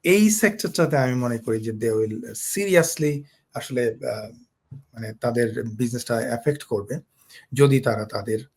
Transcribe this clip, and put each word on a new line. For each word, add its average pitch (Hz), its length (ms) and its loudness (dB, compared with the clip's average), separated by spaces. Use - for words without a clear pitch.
এই 208 260 6
সেক্টরটাতে 180 680 2
আমি 127 180 2
মনে 123 220 -2
করি 113 260 -2
যে 113 80 -4
they 110 220 -2
will 110 280 -2
seriously 160 640 2
আসলে, 123 420 -2
আ, 107 180 -8
মানে 110 400 -14
তাদের 117 500 -2
বিজনেসটা 117 580 -2
এফেক্ট 143 420 -2
করবে 107 360 -4
যদি 139 260 6
তারা 107 260 0
তাদের 110 340 -4